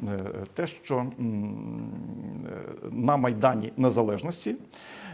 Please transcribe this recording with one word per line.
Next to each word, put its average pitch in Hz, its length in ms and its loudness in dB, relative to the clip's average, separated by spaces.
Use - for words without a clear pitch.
е, 101 160 0
те, 165 140 0
що, - 300 -2
м, 113 920 -2
е, - 460 -8
на 123 260 4
Майдані 120 600 4
Незалежності, 123 800 4